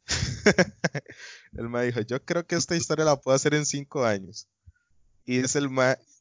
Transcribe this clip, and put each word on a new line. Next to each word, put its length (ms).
<laughs> 1080
El 160
mae 160
dijo, 160
"Yo 240
creo 200
que 120
esta 180
historia 300
la 100
puedo 180
hacer 200
en 120
cinco 380
años". 460
Y 160
es 160
el 140
mae, 280